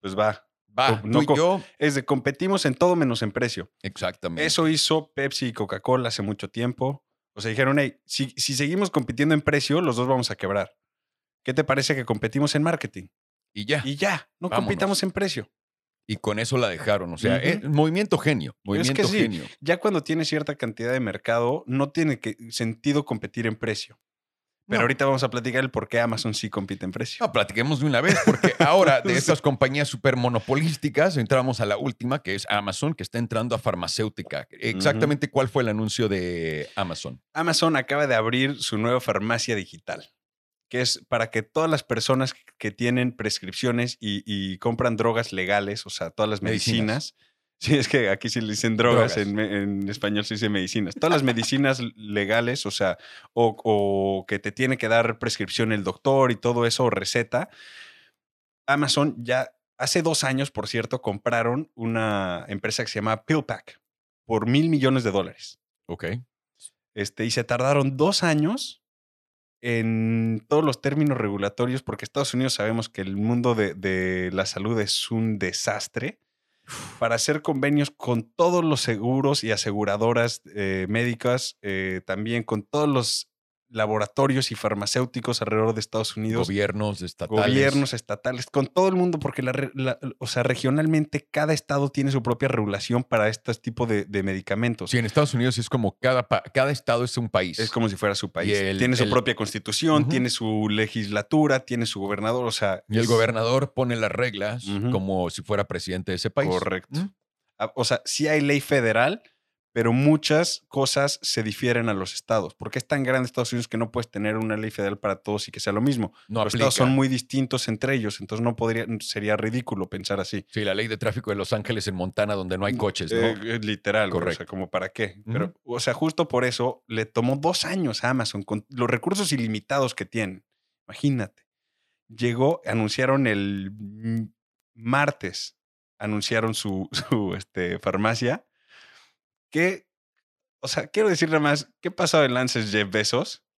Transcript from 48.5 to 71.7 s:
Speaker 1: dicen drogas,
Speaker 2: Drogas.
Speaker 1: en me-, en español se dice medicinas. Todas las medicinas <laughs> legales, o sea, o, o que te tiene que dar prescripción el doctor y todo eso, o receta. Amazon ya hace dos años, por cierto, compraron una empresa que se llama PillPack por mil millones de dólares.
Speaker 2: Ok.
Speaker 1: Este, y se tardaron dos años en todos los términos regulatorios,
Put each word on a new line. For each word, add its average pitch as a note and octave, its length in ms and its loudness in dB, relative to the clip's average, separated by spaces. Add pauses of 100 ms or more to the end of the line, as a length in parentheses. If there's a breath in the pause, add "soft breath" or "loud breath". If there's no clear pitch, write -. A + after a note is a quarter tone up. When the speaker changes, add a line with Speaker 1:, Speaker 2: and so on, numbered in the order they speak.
Speaker 1:
dicen A2 260 0
drogas, A#2+ 360 6
Speaker 2:
Drogas. - 40 0
Speaker 1:
en G2+ 160 0
me-, G#2 280 0
en G2 280 -2
español G#2 340 -2
se - 80 -6
dice A2 160 -2
medicinas. G2 460 -2
Todas E3 180 2
las D3+ 100 2
medicinas C3 560 2
<laughs> A#2+ 160 -8
legales, G#2+ 720 0
o G2+ 60 -4
sea, F#2+ 260 0 (380 loud breath)
o, A#2 280 4
o G2 640 2
que G2+ 120 -2
te G#2 120 -6
tiene C3 280 0
que A2+ 100 -2
dar A#2 300 4
prescripción A2 520 -2
el G#2 140 -2
doctor C3 480 4
y G#2+ 40 0
todo A#2+ 280 2
eso, A#2 200 2
o A#2 60 4
receta. A2+ 600 -2 (1160 loud breath)
Amazon C#3+ 520 2
ya B2 340 -2 (260)
hace C3 240 0
dos D#3 220 2
años, C3+ 260 0
por G2+ 180 -8
cierto, A#2 340 -4
compraron A#2 720 0
una A2 720 -2
empresa G2+ 360 -4
que G#2 60 -10
se - 100 -6
llama A2 240 -2
PillPack - 560 -2 (440)
por A2 220 0
mil C#3+ 220 4
millones C3 360 2
de G#2+ 60 2
dólares. F#2+ 480 -4 (280)
Speaker 2:
Ok. E2+ 200 -8 (880 loud breath)
Speaker 1:
Este, G#2+ 300 -4
y A#2 60 -2
se A#2 140 0
tardaron C3+ 520 2
dos E3 260 2
años E3 600 -2 (800)
en A2+ 840 0
todos D3+ 160 4
los C#3 160 0
términos C#3+ 380 0
regulatorios, G#2+ 640 -2